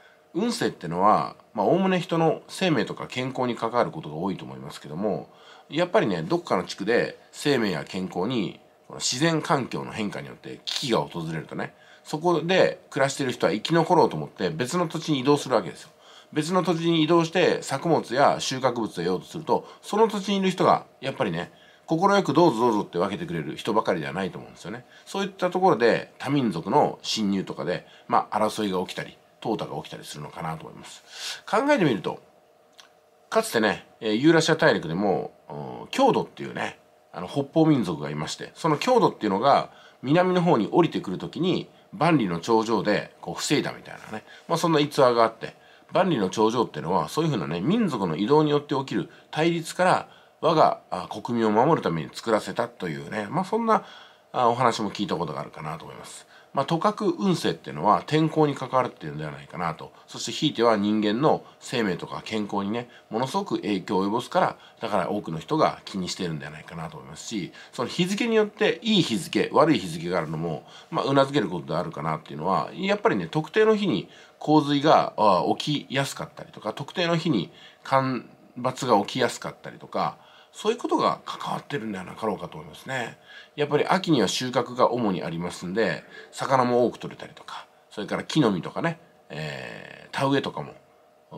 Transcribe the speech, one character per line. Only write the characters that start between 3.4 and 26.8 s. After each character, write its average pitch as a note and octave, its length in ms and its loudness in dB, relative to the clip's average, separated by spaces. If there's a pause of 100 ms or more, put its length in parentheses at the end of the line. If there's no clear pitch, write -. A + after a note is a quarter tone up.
に A#2 80 -4
関 A2+ 160 -4
わ A#2+ 120 2
る D#3+ 80 -2
こ D#2+ 100 -10
と D#2+ 80 -12
が D2+ 60 -10
多 F2+ 160 -4
い E2+ 60 -6
と - 60 -14
思 B1+ 120 -12
い B1+ 40 -14
ま C2+ 120 -12
す - 100 -16
け - 80 -16
ど D2 80 -10
も、 F#2+ 320 -4 (400)
や D#3+ 160 -2
っ F3+ 40 -4
ぱ G#3 120 4
り D3+ 60 2
ね、 E2+ 160 -2
ど B2 140 0
っ E3+ 60 -8
か A2+ 140 -2
の F2+ 80 -2
地 - 100 -10
区 G2 100 -8
で G#2 320 2 (140)
生 C#3+ 260 0
命 G#2+ 140 0
や D2 140 -4
健 F#2 220 -6
康 F2+ 200 -4
に、 - 320 -4 (280)
こ - 80 -16
の - 40 -12
自 B2+ 200 -2
然 D#3+ 220 2
環 C3+ 260 0
境 C#2+ 180 -8
の B1 60 -10
変 G#2 200 -4
化 C#2 100 -8
に C#2 60 -12
よ B1+ 60 -16
っ - 20 -16
て C2 300 -16
危 - 220 -4
機 A#2+ 40 -2
が F#2+ 80 4
訪 D2+ 320 -6
れ D#2+ 80 -6
る - 60 -10
と - 100 -14
ね、 C3 180 -8 (320)
そ D#3 140 -6
こ E3 220 2
で E3+ 380 4 (120)
暮 C#3 120 0
ら C#3 60 4
し C3+ 60 -6
て - 80 -2
い - 20 0
る B2 60 0
人 A#2+ 160 0
は E2 40 2
生 G#2+ 100 -2
き - 120 -2
残 E3 220 4
ろ D3 100 8
う - 40 2
と - 60 -4
思 D2+ 120 -6
っ - 20 -20
て F#2 220 -2
別 B2 260 -4
の F3 100 0
土 D#3+ 120 -8
地 - 120 -4
に C#3 80 2
移 B2 40 -4
動 D3 140 6
す C#3+ 120 -8
る B2+ 60 4
わ G#2 80 2
け E2 60 -10
で - 60 -12
す - 60 -20
よ。 - 80 -20 (420)
別 D3+ 220 -2
の F#3 100 2
土 F3 120 2
地 E3 160 0
に E3 120 4
移 D3+ 40 4
動 E3+ 180 6
し D#3+ 60 -6
て D3+ 320 2
作 C#3 260 -2
物 A#2 240 2
や B2 260 6
収 C3 200 -4
穫 B2 140 2
物 A#2+ 120 -2
を F#2+ 40 -4
得 E2+ 140 -6
よ F2+ 140 0
う - 40 -10
と - 40 -18
す - 120 -12
る D#2 60 -8
と、 - 240 0 (140)
そ - 160 -4
の A3+ 100 6
土 G#3 140 -4
地 F#3+ 80 -4
に G3 80 0
い F#3+ 40 0
る F#3 100 2
人 E3 140 0
が G2 200 4 (160)
や C3+ 100 -4
っ - 40 -12
ぱ B2+ 100 0
り F#2+ 60 -2
ね、 E2+ 200 -6 (360)
快 G3 360 4
く D3+ 100 0
「ど E3 160 6
う - 40 4
ぞ A2 60 -4
ど B2 100 4
う A2+ 40 4
ぞ」 G#2 80 2
っ - 40 -8
て - 140 -4
分 F#2+ 100 2
け G2 80 -6
て F2+ 80 -8
く D#2+ 80 -8
れ E2 80 -4
る D2 160 -8
人 - 160 -4
ば A2 100 2
か A2 100 0
り E2+ 80 -2
で C#2+ 60 -6
は C#2 60 -6
な F#2+ 100 -4
い F#2 60 -4
と D#2 80 -12
思 B1 100 -14
う - 40 -20
ん - 20 -20
で - 60 -20
す - 60 -18
よ E2+ 60 -10
ね。 B2+ 140 -14 (200)
そ G3 160 -6
う - 20 -2
い G3 40 -2
っ - 20 -10
た F3+ 200 -2
と F3+ 100 -2
こ F#3 120 6
ろ C#3 60 4
で A2+ 420 2
多 - 100 -6
民 C3 220 2
族 E2+ 180 -6
の A#2 320 2